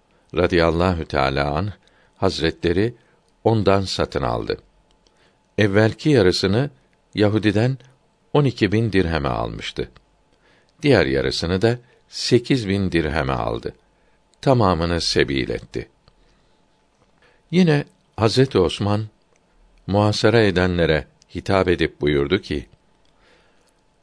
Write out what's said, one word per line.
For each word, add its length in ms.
radıyallahu 720
teâlâ 500
anh 160
hazretleri 760
ondan 380
satın 420
aldı. 340
Evvelki 520
yarısını 600
Yahudiden 640
on 120
iki 260
bin 200
dirheme 380
almıştı. 640
Diğer 240
yarısını 560
da 180
sekiz 580
bin 240
dirheme 420
aldı. 420
Tamamını 600
sebil 480
etti. 400
Yine 340
Hazreti 420
Osman 480
muhasara 540
edenlere 640
hitap 320
edip 340
buyurdu 380
ki, 280